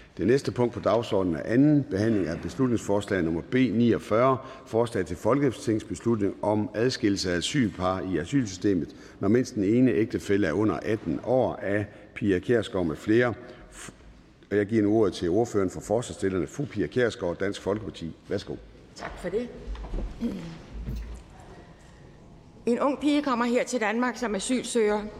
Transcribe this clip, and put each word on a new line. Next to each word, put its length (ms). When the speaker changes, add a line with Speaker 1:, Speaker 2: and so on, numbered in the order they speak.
Speaker 1:
Det 100
næste 240
punkt 220
på 60
dagsordenen 560
er 100
anden 380
behandling 440
af 140
beslutningsforslag 800
nummer 180
B 120
niogfyrre. 840
Forslag 400
til 120
folketingsbeslutning 1200
om 320
adskillelse 580
af 60
asylpar 640
i 160
asylsystemet, 760
når 80
mindst 280
den 80
ene 280
ægtefælle 560
er 60
under 300
atten 400
år. 320
Af 300
Pia 260
Kjærsgaard 460
med 100
flere. 380
Og 60
jeg 80
giver 180
nu 160
ordet 140
til 160
ordføreren 400
for 120
forslagsstillerne, 680
fru 180
Pia 220
Kjærsgaard, 500
Dansk 240
Folkeparti. 500
Værsgo. 280
Speaker 2:
Tak 260
for 80
det. 200
En 140
ung 200
pige 220
kommer 240
her 180
til 180
Danmark 360
som 180
asylsøger. 680